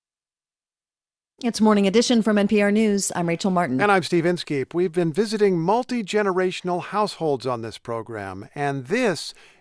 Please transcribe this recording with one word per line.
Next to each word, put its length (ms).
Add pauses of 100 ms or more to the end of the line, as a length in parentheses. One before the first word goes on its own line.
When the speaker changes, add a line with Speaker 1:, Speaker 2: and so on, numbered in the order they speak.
(1400)
Speaker 1:
It's 200
Morning 260
Edition 340
from 160
N 120
P 120
R 80
News. 460
I'm 140
Rachel 220
Martin. 280
Speaker 2:
And 100
I'm 140
Steve 220
Inskeep. 480
We've 180
been 220
visiting 440
multi-generational 1200
households 680
on 140
this 160
program, 760
and 340
this 460 (280)